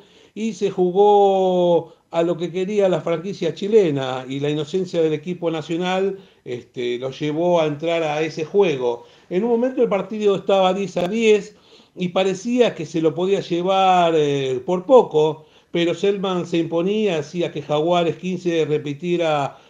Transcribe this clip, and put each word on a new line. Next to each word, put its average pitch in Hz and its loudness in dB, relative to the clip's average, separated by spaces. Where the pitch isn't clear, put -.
y 214 -6
se 196 -2
jugó 185 2
a 170 0
lo 170 -2
que 170 -6
quería 190 0
la 170 0
franquicia 170 -4
chilena, 143 2
y 139 -6
la 143 0
inocencia 170 -2
del 160 2
equipo 170 -4
nacional, 180 -2
este, 123 -6
lo 131 -6
llevó 160 0
a 156 0
entrar 165 -4
a 151 -4
ese 156 -6
juego. 139 -2
En 185 -2
un 240 0
momento 254 0
el 226 2
partido 202 0
estaba 190 2
diez 196 -6
a 175 -2
diez 214 2
y 180 -4
parecía 196 0
que 160 -8
se 160 -4
lo 160 2
podía 185 0
llevar, 180 2
eh, 139 0
por 180 -2
poco, 156 4
pero 170 0
Selman 190 -2
se 175 -2
imponía, 170 0
hacía 156 -4
que 147 -10
Jaguares 165 0
quince 175 -2
repitiera 151 -2